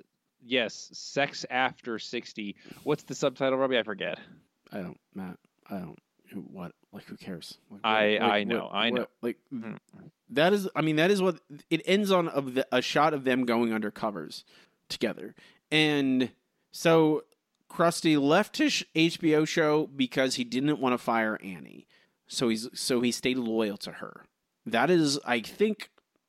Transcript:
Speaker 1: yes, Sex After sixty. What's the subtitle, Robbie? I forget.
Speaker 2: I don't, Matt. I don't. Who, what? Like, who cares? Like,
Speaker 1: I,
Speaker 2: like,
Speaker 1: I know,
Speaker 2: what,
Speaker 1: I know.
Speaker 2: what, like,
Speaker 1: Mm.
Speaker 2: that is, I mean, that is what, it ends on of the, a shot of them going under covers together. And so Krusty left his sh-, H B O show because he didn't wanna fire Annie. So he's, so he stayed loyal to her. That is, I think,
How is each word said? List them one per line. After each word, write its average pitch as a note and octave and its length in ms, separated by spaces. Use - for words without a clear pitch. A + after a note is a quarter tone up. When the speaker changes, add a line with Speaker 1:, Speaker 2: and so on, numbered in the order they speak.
Speaker 1:
yes, A#2+ 500
Sex - 580
After B2 480
sixty. G#2+ 580
What's D3+ 180
the C#3 120
subtitle, C3 440
Robbie? C3 200
I A2 40
forget. F#2 360
Speaker 2:
I G#2 60
don't, F2 200
Matt. F#3+ 220
I G#3 60
don't. F3+ 240
Who, F#2+ 100
what? F2 320
Like, G2 120
who G#2+ 120
cares? - 420
Like, G2+ 140
Speaker 1:
I, A2 280
Speaker 2:
like, G#2 100
Speaker 1:
I G#2 220
know, F#2+ 200
Speaker 2:
what, - 100
Speaker 1:
I A2 160
know. A#2+ 120
Speaker 2:
what, - 80
like, A#2+ 160
Speaker 1:
Mm. A2+ 240
Speaker 2:
that D#3+ 240
is, G3 200
I D3 60
mean, D#3 160
that E3 140
is G3+ 100
what, F3+ 200
it D#3+ 160
ends G3 260
on F3 180
of C3+ 260
the, C3 180
a B2+ 80
shot D3+ 320
of C#3 120
them B2+ 200
going A#2 300
under G#2+ 160
covers G2+ 540
together. - 460
And C#3+ 600
so D#3+ 500
Krusty E3 480
left D3+ 380
his D4 160
sh-, - 120
H D#3+ 260
B D#3 140
O D#3 100
show D3+ 420
because C3+ 500
he B2 80
didn't C3 360
wanna B2 160
fire A2+ 460
Annie. D#2 440
So B2+ 200
he's, A2 240
so B2 300
he B2 100
stayed B2+ 240
loyal A2+ 420
to - 140
her. - 320
That A#2 260
is, D3+ 360
I A#2+ 140
think, - 500